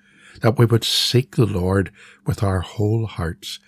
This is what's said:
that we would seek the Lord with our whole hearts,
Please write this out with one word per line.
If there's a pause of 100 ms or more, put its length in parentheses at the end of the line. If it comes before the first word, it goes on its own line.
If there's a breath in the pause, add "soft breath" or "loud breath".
(400 loud breath)
that
we
would
seek
the
Lord (340 loud breath)
with
our
whole
hearts,